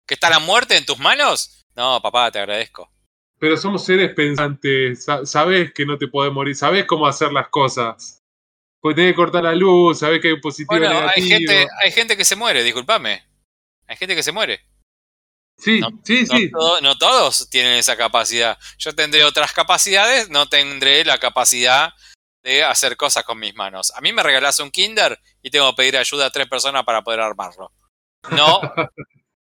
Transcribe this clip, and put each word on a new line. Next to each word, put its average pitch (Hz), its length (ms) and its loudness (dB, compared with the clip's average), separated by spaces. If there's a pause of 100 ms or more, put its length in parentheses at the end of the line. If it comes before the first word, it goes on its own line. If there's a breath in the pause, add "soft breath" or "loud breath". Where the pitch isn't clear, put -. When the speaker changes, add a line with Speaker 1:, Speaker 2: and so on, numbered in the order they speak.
Speaker 1:
¿Que 139 80 -6
está 170 160 0
la 160 80 4
muerte 226 380 2
en 208 80 -2
tus 139 120 -4
manos? 202 680 -2 (100)
No, 123 260 -2
papá, 117 300 0
te 107 80 -8
agradezco. 104 500 -8 (500)
Speaker 2:
Pero 156 180 0
somos 196 280 -6
seres 185 300 0
pensantes, 139 880 -2
sa-, 143 240 -4
sabés 170 460 0
que 143 120 -4
no 143 140 -4
te 143 80 -6
podés 139 260 -2
morir, 139 220 -4
sabés 180 300 0
cómo 156 200 0
hacer 147 280 0
las 135 160 -2
cosas. 123 760 -4 (580)
Porque 156 140 -2
tenés 175 160 4
que 160 60 0
cortar 175 260 2
la 165 100 2
luz, 175 460 6
sabés 160 220 0
que 165 80 2
hay 160 60 4
un 147 60 -6
positivo 151 360 -4
y - 20 2
Speaker 1:
Bueno, 160 180 2
hay 185 240 2
Speaker 2:
negativo. 185 60 0 (100)
Speaker 1:
gente, 190 300 2 (160)
hay 180 80 2
gente 226 260 0
que 190 80 -2
se 220 100 -2
muere, 196 280 0
discúlpame. 120 640 -4 (580)
Hay 113 120 -16
gente 185 180 -6
que 151 80 -2
se 143 80 -4
muere. 165 300 -6 (1000)
Speaker 2:
Sí, 214 220 0
Speaker 1:
No, 117 80 -2 (140)
Speaker 2:
sí, 240 260 0
Speaker 1:
no 123 80 2
Speaker 2:
sí. 170 140 0
Speaker 1:
todo-, 165 300 0
no 139 160 2
todos 190 520 2
tienen 123 240 2
esa 120 240 0
capacidad. 117 600 0 (200 loud breath)
Yo 151 180 -10
tendré 151 300 2
otras 147 280 0
capacidades, 196 760 2
no 147 180 0
tendré 143 560 2
la 143 140 2
capacidad 123 760 2 (500 soft breath)
de 135 200 0
hacer 131 320 0
cosas 135 300 -2
con 113 140 -8
mis 104 160 -10
manos. 98 400 -8
A - 60 -18
mí 180 120 -2
me 214 100 0
regalás 139 360 2
un 143 120 -10
Kinder 196 480 -2 (220)
y 131 80 -12
tengo 143 220 2
que 120 40 -4
pedir 131 220 2
ayuda 139 300 -2
a - 20 -6
tres 139 180 -4
personas 131 380 -4
para 110 160 -2
poder 113 180 -4
armarlo. 95 540 -8 (560)
No 156 320 2
Speaker 2:
<laughs> 147 300 -6 (560)